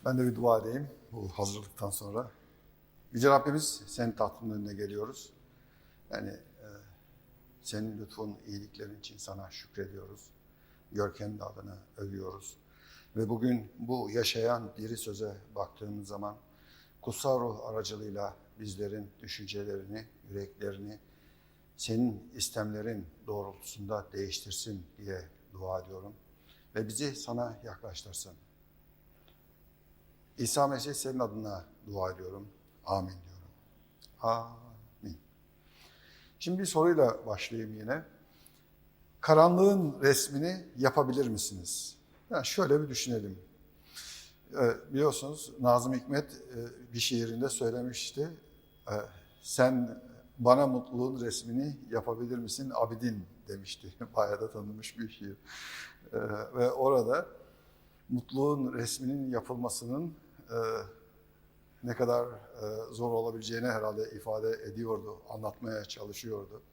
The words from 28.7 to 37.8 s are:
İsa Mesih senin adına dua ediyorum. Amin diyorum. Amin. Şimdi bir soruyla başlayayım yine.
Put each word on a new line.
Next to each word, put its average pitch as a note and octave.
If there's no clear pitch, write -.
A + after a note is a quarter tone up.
İsa C3+
Mesih C#3
senin C3
adına G#2+
dua F#2+
ediyorum. F#2+
Amin F#2+
diyorum. -
Amin. A#2
Şimdi F3+
bir G3
soruyla D#3
başlayayım A2
yine. B2